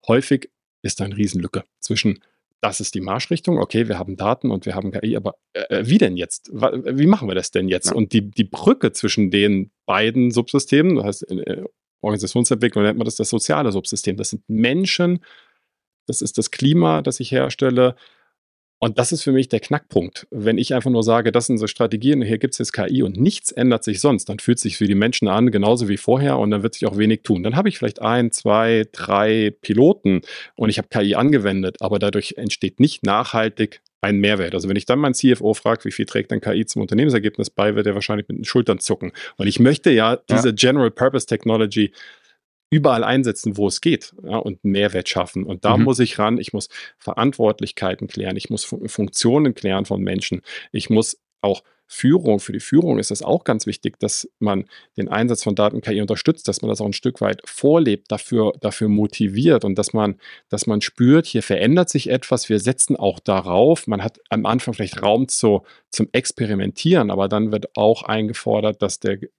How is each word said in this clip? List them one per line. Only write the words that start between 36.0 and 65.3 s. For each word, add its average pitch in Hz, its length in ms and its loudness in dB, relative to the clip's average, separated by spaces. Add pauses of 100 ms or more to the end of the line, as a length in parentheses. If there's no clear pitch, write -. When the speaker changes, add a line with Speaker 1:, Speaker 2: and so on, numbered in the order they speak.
Speaker 1:
trägt - 240 -4
denn 113 100 -2
K 107 140 -2
I 107 100 0
zum - 160 -6
Unternehmensergebnis 107 720 0
bei, 104 240 0
wird 104 120 0
er 101 80 0
wahrscheinlich 104 340 -4
mit - 100 -8
den - 60 -8
Schultern 113 340 2
zucken. 90 340 -6 (240)
Und 95 100 -4
ich 104 140 0
möchte 147 300 6
ja 113 220 4
Speaker 2:
Ja. 123 180 -4
Speaker 1:
diese 110 240 4
General 127 360 2
Purpose 131 360 0
Technology 107 680 0 (800)
überall 143 300 4
einsetzen, 113 540 0
wo 104 100 0
es - 140 -2
geht, - 420 -2
ja, - 140 -6
und 98 260 -6
einen 101 80 0
Mehrwert 98 380 0
schaffen. 92 340 -4
Und 90 220 -8
da 107 120 4
Speaker 2:
Mhm. 113 60 4
Speaker 1:
muss 120 160 2
ich 120 220 0
ran, 110 180 2
ich - 140 -8
muss 104 160 -6 (300)
Verantwortlichkeiten 107 1080 -2
klären, 98 300 -6
ich - 120 -10
muss 107 140 -6
Fu-, - 240 -10
Funktionen 120 680 0
klären 98 320 -2
von 98 140 -4
Menschen, 95 420 -4 (280)
ich - 180 -6
muss 113 320 2 (200)
auch 101 240 0 (280)
Führung, 139 460 2
für - 140 -8
die 107 80 -6
Führung 139 400 2
ist 104 100 -6
es 104 100 -4
auch 123 220 0
ganz - 240 -2
wichtig, - 320 -6
dass - 400 -4
man 101 280 -2 (300)
den 101 120 -4
Einsatz 113 340 0
von 104 140 -2
Daten 107 240 2
K - 100 -6
I 104 100 0
unterstützt, 107 460 0
dass - 160 -4
man 113 60 -4
das 107 120 -2
auch 110 60 -2
ein 104 60 -2
Stück - 280 -4
weit 107 240 -2
vorlebt, 143 680 0
dafür, 107 480 0
dafür 107 260 -4
motiviert 104 800 2
und 98 120 -2
dass 104 160 -4
man, 104 220 0 (360)
dass - 180 -4
man 107 140 0
spürt, 143 440 2
hier 110 160 -4
verändert 135 480 0
sich - 180 -4
etwas, 127 400 -2
wir 107 120 2
setzen 127 340 0
auch 98 240 -2
darauf, 95 720 2
man 101 160 -2
hat - 240 -8
am 107 180 -2
Anfang 120 280 -2
vielleicht 95 280 -8
Raum 110 240 2
zu, 104 380 2 (260)